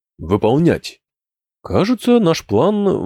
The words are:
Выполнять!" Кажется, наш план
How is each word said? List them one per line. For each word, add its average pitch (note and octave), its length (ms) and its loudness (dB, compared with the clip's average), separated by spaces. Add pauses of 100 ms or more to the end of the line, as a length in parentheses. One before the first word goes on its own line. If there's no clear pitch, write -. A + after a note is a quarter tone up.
(180)
Выполнять!" G#2+ 840 -2 (600)
Кажется, A#3 580 0
наш E3 260 0
план G3 440 0 (160)